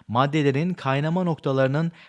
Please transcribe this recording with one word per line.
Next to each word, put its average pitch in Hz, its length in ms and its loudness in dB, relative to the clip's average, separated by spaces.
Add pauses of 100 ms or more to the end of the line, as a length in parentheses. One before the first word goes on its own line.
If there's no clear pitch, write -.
maddelerin 139 680 0
kaynama 156 500 -2
noktalarının 147 680 0 (180)